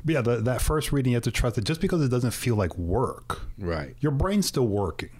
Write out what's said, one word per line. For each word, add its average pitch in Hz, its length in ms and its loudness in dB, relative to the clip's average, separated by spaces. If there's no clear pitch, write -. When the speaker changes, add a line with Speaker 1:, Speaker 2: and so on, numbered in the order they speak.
Speaker 1:
But 160 80 2
yeah, 135 80 2
the, 117 200 4
that 120 200 0
first 151 300 0
reading, 131 200 2
you 120 60 4
have 117 60 0
to 117 80 0
trust - 260 0
it 107 60 0
just 160 180 -2
because 180 200 2
it 135 80 2
doesn't 123 220 2
feel 120 240 0
like 95 220 0
work. 92 640 -2
Speaker 2:
Right. 85 420 -4
Speaker 1:
Your 147 120 2
brain's 190 340 2
still 127 220 2
working. 98 420 -2